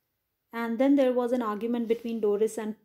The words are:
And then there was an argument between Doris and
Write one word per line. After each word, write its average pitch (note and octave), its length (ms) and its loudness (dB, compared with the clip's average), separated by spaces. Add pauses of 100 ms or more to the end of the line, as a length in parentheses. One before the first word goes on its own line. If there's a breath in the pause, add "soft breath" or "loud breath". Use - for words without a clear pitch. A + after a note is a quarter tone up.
(520)
And A3+ 260 -4
then C#4 180 6
there C4 160 4
was A#3+ 200 0
an B3 100 0
argument A3+ 460 -2
between A3+ 320 -2
Doris G#3 360 0
and G#3+ 280 -6